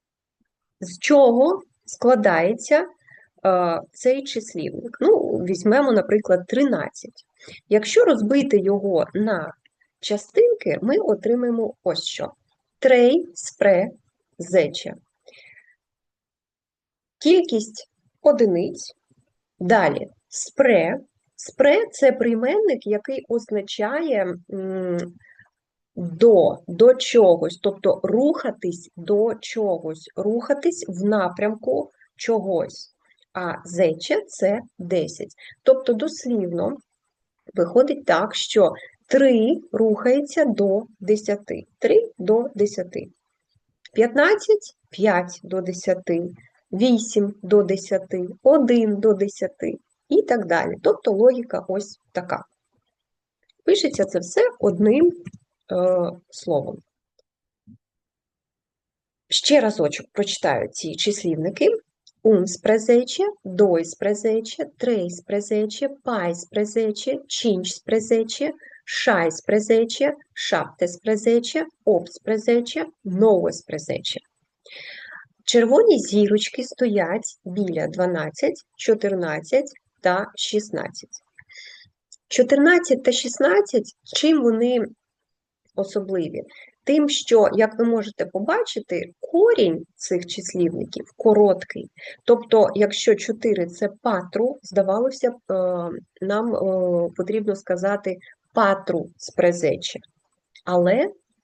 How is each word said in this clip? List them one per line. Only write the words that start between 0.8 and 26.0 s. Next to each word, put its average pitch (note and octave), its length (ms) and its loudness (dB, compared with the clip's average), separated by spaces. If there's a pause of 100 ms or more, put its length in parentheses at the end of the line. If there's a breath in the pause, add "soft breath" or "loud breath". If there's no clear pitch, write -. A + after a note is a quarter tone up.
чого C#4 640 4 (240)
складається, A3 1000 0 (600 soft breath)
е, F3+ 360 0 (100)
цей C4 320 -2
числівник? A3 800 -8
Ну, F#4 160 6 (100)
візьмемо, G#3 640 0
наприклад, G3 560 0
тринадцять. A#3 800 -4 (440 loud breath)
Якщо G#3+ 360 4
розбити A#3+ 540 2
його G3 540 0
на F#3+ 400 -4 (460)
частинки, F#4 840 0
ми C4 160 0
отримаємо A#3+ 760 -2 (100)
ось E3 200 -4
що. - 280 -10 (480)
Трей, B3+ 540 4
спре, G3 560 0 (480)
зече. - 560 -2 (2250 soft breath)
Кількість D4+ 680 0 (320)
одиниць. G#3 760 0 (640)
Далі F3+ 480 2 (200)
спре. G3+ 720 0 (360)
Спре — D#4 560 2
це C4+ 200 2
прийменник, B3+ 760 0
який C4+ 420 -4
означає, A3 1040 -4 (200)
м, F#3+ 440 -6 (960 soft breath)
до, F3+ 600 4 (100)